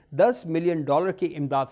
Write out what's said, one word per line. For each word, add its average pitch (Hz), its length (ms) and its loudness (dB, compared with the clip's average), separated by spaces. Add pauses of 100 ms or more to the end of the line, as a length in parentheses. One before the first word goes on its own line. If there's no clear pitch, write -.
(140)
दस 233 320 2
मिलियन 165 380 0
डॉलर 160 280 2
की 180 220 -2
इमदाद 139 380 -2